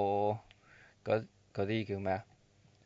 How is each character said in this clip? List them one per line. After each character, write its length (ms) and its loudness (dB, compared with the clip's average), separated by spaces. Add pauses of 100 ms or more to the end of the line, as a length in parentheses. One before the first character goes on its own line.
(1040)
嗰， 180 2 (300)
嗰 120 0
啲 220 0
叫 120 -4
咩 140 -2
啊？ 100 -4 (640)